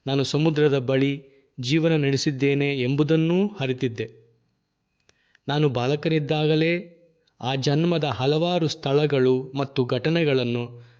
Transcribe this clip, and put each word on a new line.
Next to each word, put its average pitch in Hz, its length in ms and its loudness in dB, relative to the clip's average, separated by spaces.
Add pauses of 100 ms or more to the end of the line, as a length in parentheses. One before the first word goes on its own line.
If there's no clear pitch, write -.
ನಾನು 135 180 0
ಸಮುದ್ರದ 151 540 2
ಬಳಿ 135 440 0 (380)
ಜೀವನ 156 360 2
ನಡೆಸಿದ್ದೇನೆ 139 840 0
ಎಂಬುದನ್ನೂ 160 680 2
ಅರಿತಿದ್ದೆ. 127 640 -4 (1400)
ನಾನು 147 200 0
ಬಾಲಕನಿದ್ದಾಗಲೇ 156 1300 0 (460)
ಆ 123 140 -4
ಜನ್ಮದ 151 500 0
ಹಲವಾರು 151 640 0
ಸ್ಥಳಗಳು 139 840 0
ಮತ್ತು 135 320 -2
ಘಟನೆಗಳನ್ನು 127 960 -2 (180)